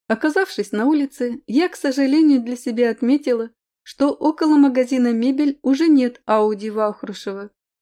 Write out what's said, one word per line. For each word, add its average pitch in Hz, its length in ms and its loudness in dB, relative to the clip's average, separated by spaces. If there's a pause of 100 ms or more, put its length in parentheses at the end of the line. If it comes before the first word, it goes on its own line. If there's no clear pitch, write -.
Оказавшись 302 680 -4
на 214 120 -2
улице, 269 640 -2
я, 320 240 0
к - 60 -14
сожалению, 277 680 2
для 240 140 -8
себя 240 340 -2
отметила, 240 600 -2 (320)
что - 280 -2
около 311 460 0
магазина 254 580 2
«Мебель» 277 480 -2
уже 277 260 2
нет 254 380 2
Ауди 214 420 0
Вахрушева. 208 840 -8 (320)